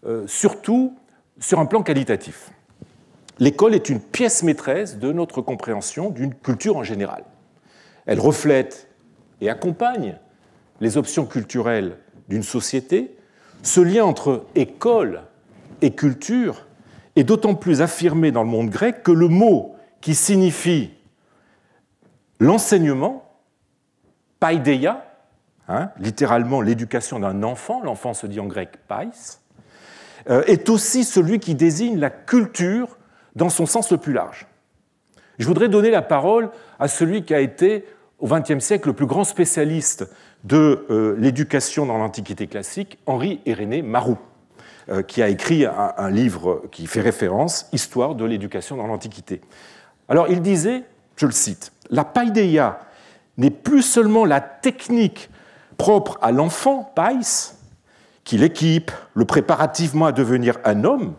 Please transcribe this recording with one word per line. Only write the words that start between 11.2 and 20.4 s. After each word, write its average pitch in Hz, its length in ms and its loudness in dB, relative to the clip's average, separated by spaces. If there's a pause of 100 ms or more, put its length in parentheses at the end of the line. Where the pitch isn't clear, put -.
culturelles 117 720 -4 (320)
d'une 107 140 -2
société. 135 760 -4 (460)
Ce - 180 2
lien 190 240 6
entre 143 400 0 (100)
école 143 680 0 (580)
et 139 140 2
culture 180 720 -2 (500)
est 135 80 6
d'autant 214 300 2
plus 160 260 0
affirmé 160 500 2
dans 117 120 0
le 113 80 -2
monde 113 180 0
grec 226 340 -2
que 180 100 4
le 170 160 6
mot 185 460 4 (280)
qui 156 120 -2
signifie 175 800 2 (1500)